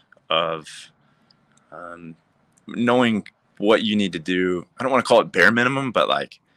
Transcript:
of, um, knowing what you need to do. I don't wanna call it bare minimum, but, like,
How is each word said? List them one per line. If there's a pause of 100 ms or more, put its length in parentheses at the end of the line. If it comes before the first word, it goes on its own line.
(300)
of, (1040)
um, (520)
knowing (340)
what
you
need
to
do. (120)
I
don't
wanna
call
it
bare
minimum,
but,
like, (160)